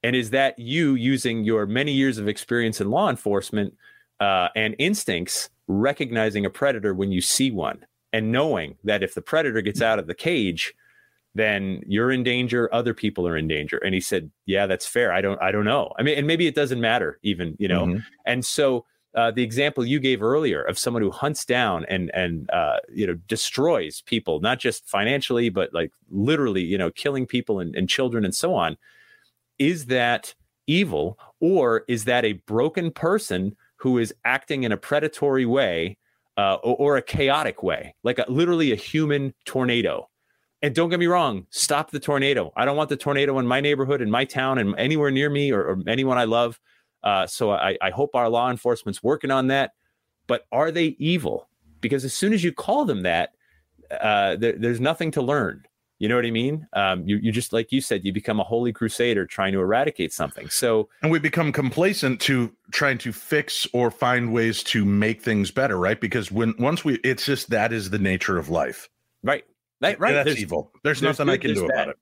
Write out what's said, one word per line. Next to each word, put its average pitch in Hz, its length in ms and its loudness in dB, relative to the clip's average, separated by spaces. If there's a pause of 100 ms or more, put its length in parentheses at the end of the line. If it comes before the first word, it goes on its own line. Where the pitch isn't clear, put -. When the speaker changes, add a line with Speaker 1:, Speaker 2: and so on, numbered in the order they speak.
Speaker 1:
And 123 140 2
is 113 140 0
that 135 280 2
you 139 360 0
using 120 500 0
your 110 220 2
many 131 260 0
years 135 260 2
of 104 100 -4
experience 113 520 -2
in 101 100 0
law 165 180 2
enforcement, 101 680 -2 (460)
uh, 95 360 2
and 110 220 0
instincts, 135 720 -2 (180)
recognizing 110 760 0
a 92 60 0
predator 107 440 0
when 98 180 0
you 90 80 2
see 135 300 0
one 85 340 -4 (280)
and 110 200 0
knowing 123 520 0
that 104 180 0
if 92 120 -4
the - 80 -8
predator 139 400 0
gets 101 200 -4
out 113 160 2
of 82 80 -6
the 85 80 -8
cage, 110 600 -2 (600)
then 98 520 -2
you're 113 240 2
in 127 120 0
danger, 123 500 0
other 120 220 0
people 95 340 -2
are 82 80 -2
in 80 120 -2
danger?" 76 300 -2
And 95 160 -2
he 95 60 2
said, 87 300 -4 (160)
"Yeah, 98 200 2
that's 95 200 -2
fair. 117 260 0
I 92 80 2
don't, 98 200 -2
I 95 120 0
don't 104 120 0
know." 120 340 0
I 113 40 0
mean, 143 160 2
and 143 80 0
maybe 165 220 2
it 139 80 -4
doesn't 131 240 0
matter 110 420 0
even, 87 360 -2
you 101 100 0
know? 87 180 2
Speaker 2:
Mm-hmm. 90 120 0 (280)
Speaker 1:
And 123 180 0
so, 131 400 0 (300)
uh, 117 160 2
the 123 140 0
example 127 420 0
you 139 140 0
gave 127 220 0
earlier 117 380 2
of - 180 -2
someone 120 220 -2
who 101 120 2
hunts 147 320 -4
down 110 440 0
and, 92 260 -2
and, 85 360 -2
uh, 82 280 2 (140)
you 101 140 -2
know, 87 80 0 (140)
destroys 117 720 -2
people, - 380 -2
not 120 180 0
just - 300 -4
financially, 120 600 0
but, 92 220 -2
like, 82 200 -2 (180)
literally, 107 540 0
you 92 120 -2
know, 90 140 0
killing 135 340 -4
people 113 360 -2
and, 85 160 -6
and 92 120 0
children 117 360 0
and 95 100 -2
so 262 200 0
on. 82 220 0 (800)
Is 147 300 0
that 120 480 0 (320)
evil, 104 500 0 (220)
or 147 480 4
is 113 200 -2
that 123 180 2
a 107 80 2
broken 143 580 -2
person 165 640 -2 (220)
who 127 220 2
is 113 140 -2 (120)
acting 131 400 -2
in 113 80 0
a 101 40 0
predatory 143 720 0
way, 98 500 0 (400)
uh, 98 180 2 (100)
or, 120 120 2
or 143 200 2
a 123 60 0
chaotic 139 600 0
way, - 400 -4
like 123 160 0
a, 123 100 0
literally 160 440 2
a 104 40 0
human 143 560 -2 (120)
tornado? 120 640 0 (520)
And 147 140 0
don't 165 140 2
get 170 100 0
me 170 80 2
wrong, 143 440 0
stop - 420 -2
the 143 80 -6
tornado. 139 560 0
I 117 80 2
don't 139 120 0
want 151 120 0
the 147 80 -2
tornado 139 420 0
in 127 80 0
my 123 140 2
neighborhood, 139 420 0
in 107 80 0
my 123 140 2
town, 131 340 -2
and 101 180 0
anywhere 143 360 2
near 143 180 0
me 143 220 0
or, 101 100 2
or 92 240 -2
anyone 127 320 0
I 120 60 4
love. 117 340 0 (460)
Uh, 95 220 2
so 107 260 -2
I, 95 300 0
I 92 80 0
hope 139 260 -2
our 120 140 2
law 120 200 2
enforcement's 117 520 -4
working 135 280 0
on 131 180 2
that. 135 240 0 (540)
But 120 240 -2
are 156 200 0
they 160 280 0
evil? 151 500 -2 (340)
Because 135 220 0
as 131 100 -6
soon 208 180 0
as 196 100 2
you 175 80 0
call 277 360 -2
them 110 160 -2
that, 87 320 0 (680)
uh, 101 360 2
there, 113 180 0
there's 117 260 -2
nothing 160 320 0
to 147 100 -2
learn. 123 420 -2 (340)
You 107 100 -2
know 120 80 2
what 120 100 2
I 117 40 0
mean? 135 420 -2
Um, 95 340 0
you, 104 120 2
you 110 120 0
just, 117 220 -4
like 113 180 0
you 131 100 2
said, 98 240 -2
you 98 80 -2
become 104 280 -2
a - 20 0
holy 117 300 0
crusader 110 540 0
trying 95 260 -2
to 98 80 2
eradicate 104 520 0
something. - 360 -6
So 110 400 0 (140)
Speaker 2:
And 156 100 2
we 165 60 4
become 156 340 0
complacent 139 720 0
to 123 280 2 (220)
trying 135 260 0
to 117 140 -6
fix - 600 -2
or 120 180 4
find 120 420 0
ways 113 320 2
to 110 200 0
make 104 380 2
things 101 280 0
better, 131 280 0
right? 98 220 0
Because 104 320 -4
when, 113 260 0
once 147 260 0
we, 143 100 2 (100)
it's 131 200 0
just, 139 260 -2
that 113 220 2
is 101 180 -4
the 107 80 -2
nature 95 400 0
of 76 100 -4
life. 76 400 -2 (340)
Speaker 1:
Right. 139 220 -2 (360)
That, 175 200 0
right. 208 120 2
Speaker 2:
That's 143 140 2
Speaker 1:
There's, 135 140 0
Speaker 2:
evil. 85 320 -4 (100)
There's 147 180 0
Speaker 1:
there's 143 180 0
Speaker 2:
nothing 143 120 2
I 131 60 4
Speaker 1:
good, - 60 -2
Speaker 2:
can - 120 0
Speaker 1:
there's 101 60 2
Speaker 2:
do 85 80 0
Speaker 1:
bad. - 60 2
Speaker 2:
about - 160 -2
it. - 120 -10